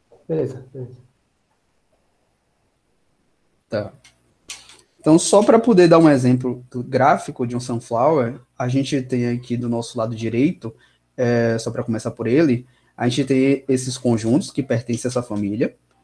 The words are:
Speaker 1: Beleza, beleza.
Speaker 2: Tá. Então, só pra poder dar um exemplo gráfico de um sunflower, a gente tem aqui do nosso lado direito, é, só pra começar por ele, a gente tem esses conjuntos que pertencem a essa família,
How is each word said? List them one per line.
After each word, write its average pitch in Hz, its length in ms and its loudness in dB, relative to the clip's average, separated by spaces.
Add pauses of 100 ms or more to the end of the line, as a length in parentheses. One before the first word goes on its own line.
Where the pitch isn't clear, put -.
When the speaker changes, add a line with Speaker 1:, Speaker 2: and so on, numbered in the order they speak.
(300)
Speaker 1:
Beleza, 151 420 -6
beleza. 127 200 -14 (2750)
Speaker 2:
Tá. 104 240 -6 (1080)
Então, 156 180 6
só 202 240 4
pra 226 160 6
poder 196 300 6
dar 165 100 8
um 160 100 8
exemplo 127 560 2 (220)
gráfico 131 600 0
de 123 80 -6
um 120 40 -6
sunflower, 123 800 -2 (160)
a 123 120 -6
gente 131 340 -2
tem 123 260 -2
aqui 120 300 -4
do 123 100 -6
nosso 117 300 -6
lado 113 180 -4
direito, 113 560 -2 (460)
é, 117 400 0
só 117 140 -8
pra 123 120 -6
começar 113 280 -6
por 113 160 -8
ele, 127 400 2 (280)
a 120 140 -2
gente 131 160 -2
tem 135 420 0
esses 127 300 -2
conjuntos 117 540 0
que - 100 -6
pertencem 120 480 -4
a - 0 -
essa 123 140 -2
família, 104 520 -4 (280)